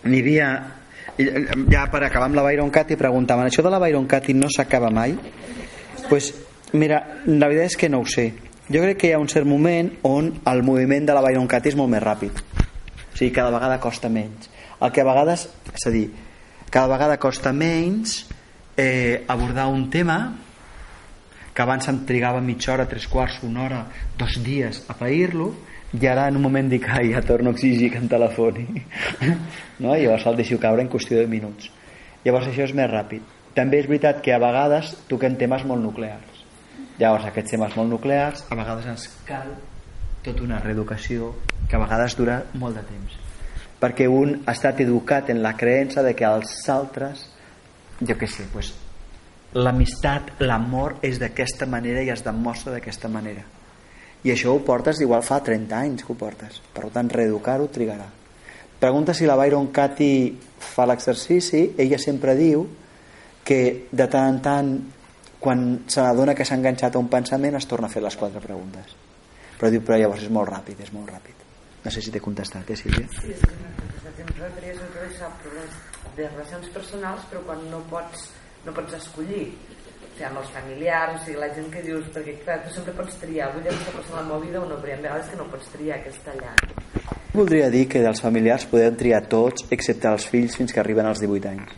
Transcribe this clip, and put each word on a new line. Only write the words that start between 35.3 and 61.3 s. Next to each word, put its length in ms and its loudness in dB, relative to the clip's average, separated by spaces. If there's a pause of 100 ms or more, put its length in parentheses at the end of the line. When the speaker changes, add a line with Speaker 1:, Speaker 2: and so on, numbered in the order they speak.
Speaker 1:
temes 240 0
molt 200 -2
nuclears. 600 -8 (560)
Llavors 280 4
aquests 280 -4
temes 200 -2
molt 160 0
nuclears 600 -2
a 80 -4
vegades 320 -8
ens 160 -12 (200)
cal 240 -10 (760)
tota 180 -4
una 160 -4
reeducació 760 -4 (360)
que 80 2
a 40 4
vegades 360 0
dura 240 0 (180)
molt 200 -6
de 80 -12
temps. 300 -10 (640)
Perquè 280 2
un 360 4
ha 100 -2
estat 280 0
educat 460 2
en 140 2
la 160 0
creença 440 2
de 140 4
que 100 2
els 280 0 (180)
altres, 520 -4 (720)
jo 180 -2
què 140 -4
sé, 200 -12
pues, 200 -6 (840)
l'amistat, 840 2
l'amor 640 0
és 160 -2
d'aquesta 480 -4
manera 340 -2
i 100 -2
es 120 -8
demostra 500 -4
d'aquesta 360 -10
manera. 320 -8 (840)
I 80 4
això 220 2
ho 100 2
portes, 380 2
igual 200 4
fa 220 0
trenta 400 -2
anys 180 -4
que 100 -8
ho 40 -8
portes. 440 -12 (120)
Per 180 -10
tant, 220 0
reeducar-ho 580 0
trigarà. 360 -6 (720)
Pregunta 340 4
si 160 2
la 80 6
Byron 340 4
Katie 600 4 (260)
fa 300 0
l'exercici. 760 2 (100)